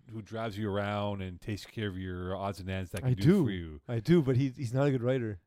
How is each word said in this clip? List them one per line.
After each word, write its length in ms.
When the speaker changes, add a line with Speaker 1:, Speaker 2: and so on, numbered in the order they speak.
Speaker 1:
who 100
drives 340
you 140
around 500
and 200
takes 240
care 240
of 100
your 380
odds 240
and 100
ends 220
that 100
can 80
Speaker 2:
I 40
Speaker 1:
do 80
Speaker 2:
do. 220
Speaker 1:
for 60
you. 380
Speaker 2:
I 100
do, 240
but 140
he, 200
he's 160
not 140
a 60
good 100
writer. 440